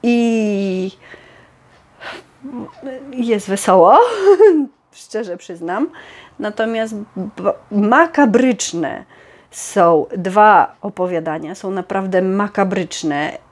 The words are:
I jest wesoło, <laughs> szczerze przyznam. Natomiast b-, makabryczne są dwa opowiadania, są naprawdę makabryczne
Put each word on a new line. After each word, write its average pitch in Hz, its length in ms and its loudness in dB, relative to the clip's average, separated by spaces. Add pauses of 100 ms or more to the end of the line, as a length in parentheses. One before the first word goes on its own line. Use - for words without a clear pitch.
I 208 880 -2 (2250)
jest 233 380 -2
wesoło, 190 500 6 (480)
<laughs> - 600 0
szczerze 202 300 -10
przyznam. 180 540 -8 (480)
Natomiast 220 560 -6 (220)
b-, 190 360 -6 (180)
makabryczne 226 1300 0 (460)
są 170 560 2 (100)
dwa 190 680 4
opowiadania, 165 720 -6
są 190 160 -10
naprawdę 190 520 -4
makabryczne 185 1160 -4 (140)